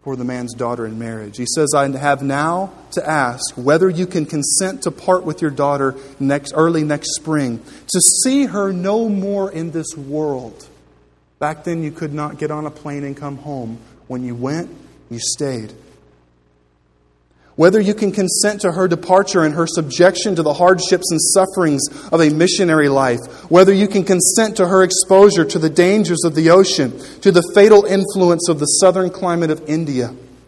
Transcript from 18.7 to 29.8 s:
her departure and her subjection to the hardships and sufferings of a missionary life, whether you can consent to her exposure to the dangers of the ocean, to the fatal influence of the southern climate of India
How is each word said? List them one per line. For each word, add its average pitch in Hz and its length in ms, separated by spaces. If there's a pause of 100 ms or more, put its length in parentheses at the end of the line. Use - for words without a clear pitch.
her 185 160
departure 185 540
and 151 100
her 165 140
subjection 175 680
to 165 80
the 151 100
hardships 180 580
and 156 100
sufferings 185 600 (300)
of 165 80
a 156 100
missionary 160 600
life, 131 300 (300)
whether 185 220
you 196 160
can 196 160
consent 208 540
to 185 100
her 190 160
exposure 190 640
to 165 140
the 160 100
dangers 175 560
of 156 100
the 160 140
ocean, 165 500 (220)
to 196 100
the 170 240
fatal 208 300
influence 185 640
of 151 100
the 147 60
southern 185 460
climate 170 380
of 151 200
India 143 440 (340)